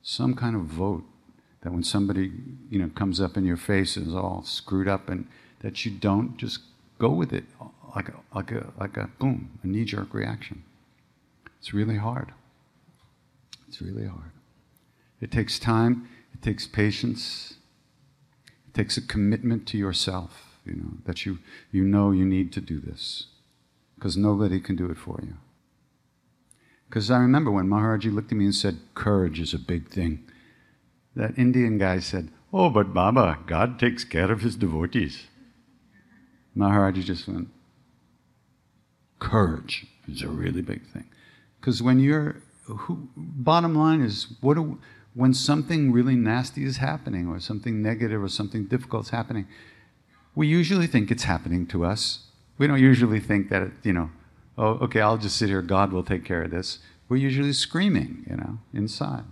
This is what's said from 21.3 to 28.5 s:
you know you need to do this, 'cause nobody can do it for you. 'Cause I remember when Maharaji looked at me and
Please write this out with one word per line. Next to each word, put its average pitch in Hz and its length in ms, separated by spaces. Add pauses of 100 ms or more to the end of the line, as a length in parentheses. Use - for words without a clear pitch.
you 95 140
know 101 260
you 95 140
need 92 300
to 98 60
do 76 200
this, - 460 (720)
'cause 90 160
nobody 101 420
can - 160
do 90 120
it 82 120
for - 240
you. - 120 (1600)
'Cause 107 180
I 123 120
remember 131 320
when 95 160
Maharaji 107 440
looked 107 200
at 110 60
me 101 80
and 101 80